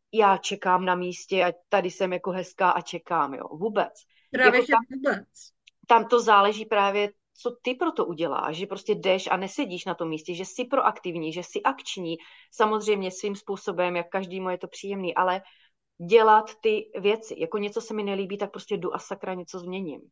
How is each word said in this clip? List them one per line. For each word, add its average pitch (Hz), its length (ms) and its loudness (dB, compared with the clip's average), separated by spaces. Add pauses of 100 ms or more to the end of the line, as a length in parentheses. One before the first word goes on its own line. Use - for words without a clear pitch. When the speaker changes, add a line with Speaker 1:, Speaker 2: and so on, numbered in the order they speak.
(120)
Speaker 1:
já 202 260 4
čekám 190 480 0
na 185 100 2
místě 180 500 -2
a 175 80 0 (160)
tady 185 220 2
jsem 185 220 -2
jako 180 180 -4
hezká 185 380 0
a 175 120 2
čekám, 160 520 -2
jo, - 180 -10
vůbec. 180 420 -2 (380)
Speaker 2:
Právě, 247 240 6
Speaker 1:
Jako 240 100 4
Speaker 2:
že 302 60 0
Speaker 1:
tam, 226 100 6 (140)
Speaker 2:
vůbec. 262 320 -2 (600)
Speaker 1:
tam 247 200 6
to 240 120 4
záleží 214 460 6
právě, 208 460 2 (220)
co - 280 -8
ty - 140 -2
pro 330 160 -2
to - 140 -2
uděláš, 156 520 -4
že 185 80 -8
prostě 196 300 -4
jdeš 185 360 0
a 180 60 2
nesedíš 196 480 -6
na 180 100 -4
tom 165 140 -6
místě, 160 260 -8
že 185 100 -8
jsi 247 200 -6
proaktivní, 175 680 0
že 175 100 -8
jsi - 180 -8
akční, 165 560 -4 (340)
samozřejmě 208 600 0
svým 202 240 -6
způsobem, 180 600 -4
jak 170 140 -4
každému 185 400 -6
je 180 80 -4
to 180 100 -10
příjemný, 196 480 -8
ale 185 260 0 (680)
dělat 214 540 6
ty 214 380 0
věci, 208 380 0
jako 165 200 -4
něco 208 240 -4
se 220 120 -10
mi 214 100 -4
nelíbí, 196 340 -4
tak 196 140 -6
prostě - 260 -8
jdu 170 180 -6
a - 40 -2
sakra - 340 -8
něco 180 260 -12
změním, 180 420 -8 (100)